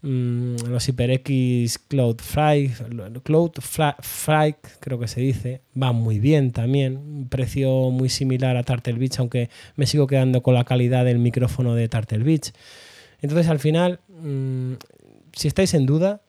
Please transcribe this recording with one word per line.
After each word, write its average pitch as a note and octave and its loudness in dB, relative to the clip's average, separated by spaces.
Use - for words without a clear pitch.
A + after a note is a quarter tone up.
Mm, B2 -2
los B2 -2
HyperX B2+ 0
Cloud A#2+ 0
Fly, D3 2
Cloud D#3+ 2
Fla-, D3 -2
Fly, D3+ 0
creo B2+ -6
que A#2 -4
se - -6
dice, B2+ -2
van C3 0
muy A2+ 0
bien C#3 4
también. C3 0
Un C#3+ -10
precio C3 0
muy B2+ 0
similar C3 0
a A#2+ 0
Turtle A#2+ -2
Beach, B2 -2
aunque A#2+ -2
me C#3+ 0
sigo D3 2
quedando C3 2
con B2+ 4
la B2 4
calidad B2 2
del B2 2
micrófono A#2+ 0
de A#2 0
Turtle A2 -2
Beach. D3+ 0
Entonces, D#3+ 2
al E3 2
final, E3 2
mm, C3+ -6
si - -4
estáis F#3 0
en C#3 4
duda F3 0